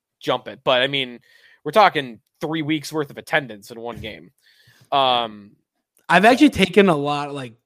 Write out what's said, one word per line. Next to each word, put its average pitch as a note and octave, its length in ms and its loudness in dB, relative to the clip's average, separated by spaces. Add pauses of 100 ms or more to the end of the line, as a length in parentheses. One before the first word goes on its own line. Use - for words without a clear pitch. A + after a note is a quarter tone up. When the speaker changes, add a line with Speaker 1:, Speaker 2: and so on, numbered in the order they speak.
(200)
Speaker 1:
jump B2+ 280 -4
it, G#2 160 -16
but, B2+ 180 2
I C3+ 60 0
mean, C3 320 -8 (440)
we're D3+ 80 -8
talking C#3+ 500 2 (200)
three D#3+ 220 -4
weeks D3 280 -6
worth D3 200 -6
of G#2 60 -20
attendance A2 520 -6
in A2+ 100 -18
one A#2 180 -12
game. G2+ 340 -16 (600)
Um, A#2+ 640 -2 (540)
Speaker 2:
I've F3+ 140 4
Speaker 1:
so A3 60 6
Speaker 2:
actually C4+ 200 6
taken F#3+ 400 4
a D#3+ 60 2
lot, C#3+ 380 -4
like, B2+ 200 -12 (120)